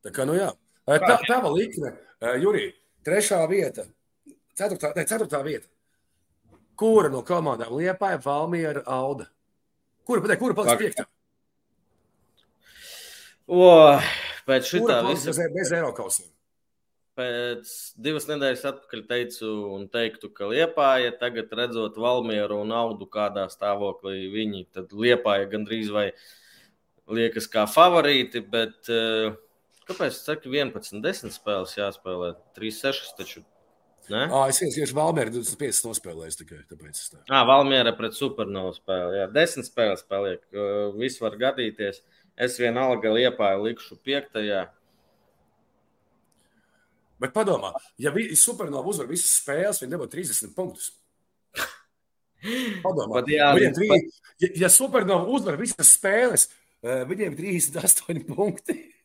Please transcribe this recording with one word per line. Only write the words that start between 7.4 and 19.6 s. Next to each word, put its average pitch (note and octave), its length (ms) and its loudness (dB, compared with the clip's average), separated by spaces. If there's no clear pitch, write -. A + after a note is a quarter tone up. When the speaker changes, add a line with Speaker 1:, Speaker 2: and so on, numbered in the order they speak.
Speaker 1:
Liepāja, F3+ 500 -2
Valmiera, D3+ 640 -4
Auda. C3 420 -4
Kura, A3+ 120 2
pateikt, G3 180 0
kura A3+ 140 0
paliks G#3 200 2
Speaker 2:
Pak- - 80 2
Speaker 1:
piektā? - 240 -4
Speaker 2:
O, F3+ 140 6
pēc C3 220 0
Speaker 1:
Kura - 0 -
Speaker 2:
šitā A3 340 2
Speaker 1:
paliks C#3+ 240 -2
Speaker 2:
visa E3 220 -2
Speaker 1:
bez, C#3+ 80 -8
bez F3+ 160 -2
Eirokausiem? B2+ 560 -4
Speaker 2:
Pēc A#2+ 540 -6
divas D3 300 -6
nedēļas C#3 340 -2
atpakaļ C3+ 440 -10
teicu A#2+ 420 -6